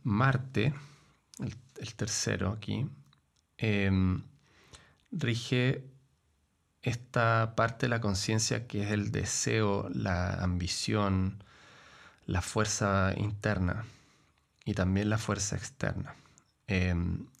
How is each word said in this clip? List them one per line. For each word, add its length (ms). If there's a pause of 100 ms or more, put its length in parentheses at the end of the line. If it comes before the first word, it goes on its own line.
Marte, 720 (640)
el, 180 (220)
el 160
tercero 560
aquí, 360 (720)
em, 640 (880)
rige 760 (1000)
esta 720
parte 300
de 40
la 100
conciencia 640
que 160
es 80
el 200
deseo, 800
la 440
ambición, 1080 (840)
la 160
fuerza 760
interna 680 (800)
y 100
también 360
la 80
fuerza 380
externa. 580 (520)
Em, 600 (140)